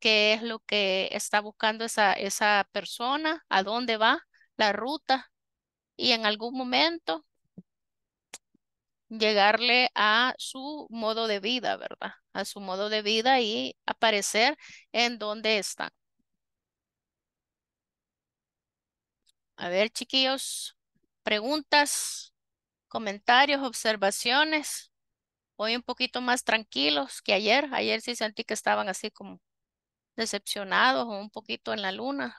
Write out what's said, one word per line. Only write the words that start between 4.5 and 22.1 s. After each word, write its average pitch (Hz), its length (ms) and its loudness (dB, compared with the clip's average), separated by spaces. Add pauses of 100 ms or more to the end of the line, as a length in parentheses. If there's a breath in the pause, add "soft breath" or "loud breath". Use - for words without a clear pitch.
la 208 160 4
ruta, 262 580 -2 (640)
y 247 160 2
en 226 140 2
algún 214 280 -2
momento 302 720 0 (1900)
llegarle 220 840 4
a 220 440 4
su 285 520 -10
modo 220 360 -2
de 208 140 -2
vida, 226 360 -2
¿verdad? - 380 -10 (180)
A 190 120 -6
su - 160 -10
modo 196 280 -6
de 214 140 -2
vida 226 380 2
y 240 360 -4 (100)
aparecer 220 720 2 (360 soft breath)
en 240 260 0
donde 214 400 -2
están. - 320 -6 (3750)
A - 120 -8
ver, 196 220 0
chiquillos, - 840 -2 (460)
preguntas, 277 1120 0 (540)